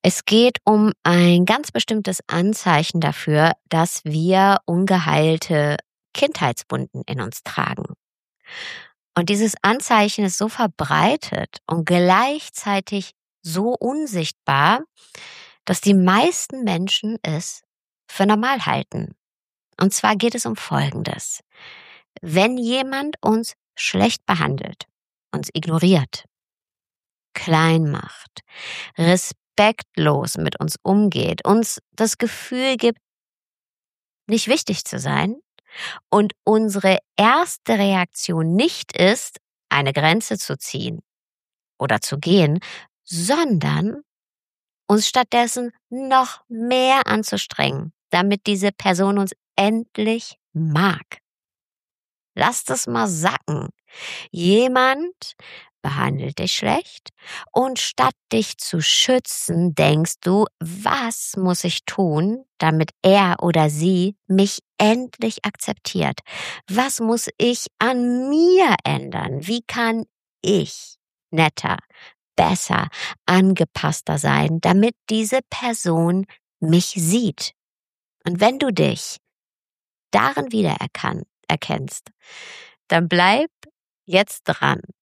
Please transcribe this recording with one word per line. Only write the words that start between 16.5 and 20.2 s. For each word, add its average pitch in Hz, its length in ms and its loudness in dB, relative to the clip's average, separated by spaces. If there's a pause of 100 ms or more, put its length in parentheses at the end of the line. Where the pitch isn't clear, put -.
Menschen 196 580 -2
es - 400 -8 (460)
für - 180 0
normal 220 400 0
halten. - 480 -6 (680)
Und 190 120 2
zwar 208 240 0
geht 226 180 -2